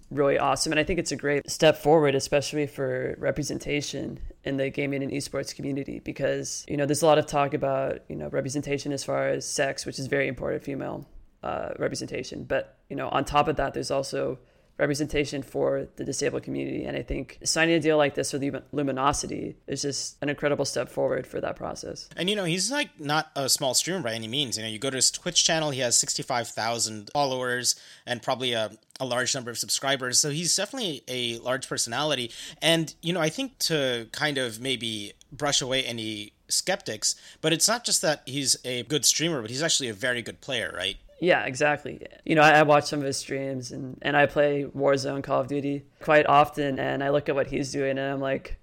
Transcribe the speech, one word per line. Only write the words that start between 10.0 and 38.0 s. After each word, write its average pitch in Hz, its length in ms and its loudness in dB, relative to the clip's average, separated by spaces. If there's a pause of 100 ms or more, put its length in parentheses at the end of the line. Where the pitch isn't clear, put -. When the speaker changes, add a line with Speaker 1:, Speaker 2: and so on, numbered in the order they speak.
Speaker 1:
is 135 80 -6
very 139 180 2
important, 135 380 -4
female, 139 420 -8 (360)
uh, - 360 -4
representation. - 640 -6
But, 135 340 -4 (120)
you 139 60 -8
know, 135 120 -4
on 139 160 0
top 147 240 2
of 147 80 0
that, 135 180 -2
there's 135 180 -4
also 135 460 -2 (400)
representation 147 640 0
for 139 540 0
the - 80 -8
disabled 139 380 -2
community. 135 420 -4
And 139 140 -6
I 135 40 -6
think 135 420 -6
signing 165 320 4
a 165 40 6
deal 156 160 4
like 143 180 4
this 139 200 -2
with 135 80 -2
Lum-, 139 200 -4 (100)
Luminosity 143 840 0 (100)
is 139 140 -6
just - 400 -6
an 143 80 -2
incredible 143 380 0
step - 240 -4
forward 135 360 0
for - 140 -6
that - 160 -4
process. - 580 -10
Speaker 2:
And, 175 140 -2
you 214 80 0
know, 196 80 -4
he's, 185 260 0
like, 285 300 -4
not 151 340 0
a 135 140 -2
small 135 240 0
streamer 170 300 0
by 117 100 -2
any 113 160 -6
means. 120 300 -4
You 110 60 -6
know, 110 40 -4
you 107 100 -8
go 131 120 -2
to 131 60 -6
his 123 140 2
Twitch - 340 0
channel, 160 260 2
he 131 100 -2
has 120 160 2
sixty-five 120 520 0
thousand 110 640 -4
followers 127 600 0 (280)
and 120 180 -6
probably 127 300 0
a, 110 180 -2 (300)
a 131 60 -2
large 123 280 0
number 120 160 -6
of 113 60 -8
subscribers. 127 600 0
So 156 100 2
he's 156 260 0
definitely 190 540 -4
a 120 300 -4
large 123 320 -4
personality. 127 600 -2 (300)
And, 160 400 2
you 170 140 -2
know, 185 60 0
I 156 100 2
think 262 300 -8
to 131 520 0
kind 147 240 0
of 117 240 -2
maybe 113 540 -4 (180)
brush 143 300 0
away 131 220 0
any 110 500 -6 (140)
skeptics, - 640 -2 (260)
but 156 140 4
it's 160 120 2
not 233 160 2
just - 200 0